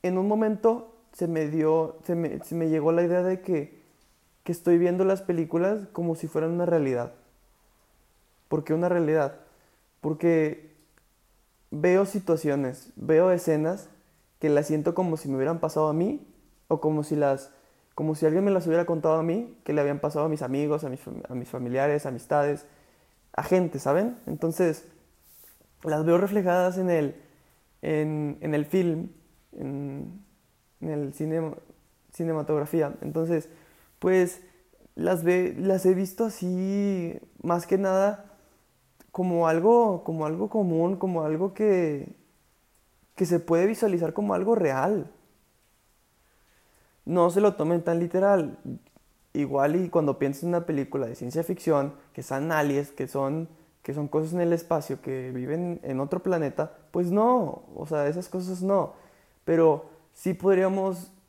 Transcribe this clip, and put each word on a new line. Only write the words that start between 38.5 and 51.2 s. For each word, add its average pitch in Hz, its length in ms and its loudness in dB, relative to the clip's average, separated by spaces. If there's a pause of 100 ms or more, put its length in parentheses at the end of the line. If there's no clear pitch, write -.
como 170 360 0
algo, 190 560 4
como 160 220 -4
algo 180 240 -2
común, 180 460 2
como 180 280 -2
algo 165 320 -2
que, 180 580 0 (1000)
que 190 100 0
se 170 140 2
puede 165 260 2
visualizar 190 480 0
como 202 220 0
algo 190 180 2
real. 160 580 0 (1900)
No 170 260 4
se 196 100 2
lo 202 140 4
tomen 170 260 0
tan 170 180 0
literal. 185 600 2 (720)
Igual 143 440 2
y 185 120 0
cuando 151 300 0
pienses 139 240 -2
en 175 60 -2
una 170 180 -2
película 139 400 -4
de 120 80 -10
ciencia 131 280 -6